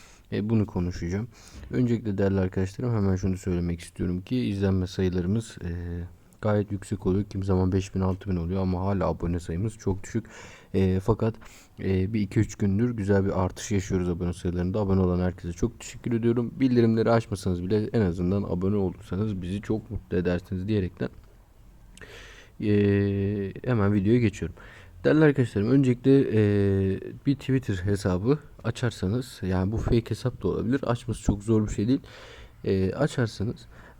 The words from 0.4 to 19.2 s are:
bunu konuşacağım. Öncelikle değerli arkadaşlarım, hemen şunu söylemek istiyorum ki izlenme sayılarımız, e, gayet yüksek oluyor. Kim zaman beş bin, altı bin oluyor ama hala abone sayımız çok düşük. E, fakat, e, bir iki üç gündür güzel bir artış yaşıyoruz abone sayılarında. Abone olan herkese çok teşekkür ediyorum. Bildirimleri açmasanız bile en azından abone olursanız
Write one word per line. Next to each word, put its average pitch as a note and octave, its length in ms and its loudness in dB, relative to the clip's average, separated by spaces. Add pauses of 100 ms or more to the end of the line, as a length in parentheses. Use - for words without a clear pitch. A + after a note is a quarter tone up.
bunu A2 160 4
konuşacağım. F2+ 600 -4 (420)
Öncelikle A#2 480 0
değerli G2 220 4
arkadaşlarım, F#2+ 540 -2
hemen G2 220 2
şunu F#2+ 200 -2
söylemek F2 440 -2
istiyorum F#2 400 -4
ki B2 160 -4
izlenme G2 500 0
sayılarımız, F#2 800 -2
e, F2 60 -6 (720)
gayet G#2 300 0
yüksek G2+ 340 -6
oluyor. G2 180 2
Kim F#2+ 180 -8
zaman F#2 300 2
beş F#2+ 220 0
bin, F#2+ 60 0
altı F#2+ 300 -2
bin F#2 60 0
oluyor F2 260 -2
ama F#2 180 0
hala F#2+ 260 0
abone E2+ 340 -2
sayımız F2+ 380 -6
çok G2 260 -4
düşük. - 220 -4 (480)
E, F#2+ 260 4
fakat, A2+ 340 0 (460)
e, F#2+ 320 0
bir A2+ 80 0
iki G#2 200 0
üç - 140 0
gündür G#2 360 2
güzel G2+ 340 2
bir F#2+ 200 0
artış - 260 -6
yaşıyoruz F#2+ 380 0
abone F2 240 -2
sayılarında. F2+ 480 -2
Abone F#2+ 200 4
olan F2+ 200 4
herkese F2 320 -2
çok - 280 -4
teşekkür - 320 -6
ediyorum. A#2 480 2
Bildirimleri A#2 500 4
açmasanız G2 520 0
bile G#2+ 300 0
en A#2 80 2
azından F#2 420 2
abone F#2+ 340 0
olursanız F#2+ 640 -4